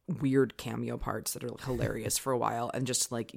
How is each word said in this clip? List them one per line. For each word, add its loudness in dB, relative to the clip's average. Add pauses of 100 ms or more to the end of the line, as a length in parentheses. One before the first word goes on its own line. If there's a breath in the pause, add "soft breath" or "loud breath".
(200)
weird 4
cameo -4
parts -4
that -8
are, -4
like, -8
hilarious 0
for -2
a 4
while 0
and 0
just, 0
like, -4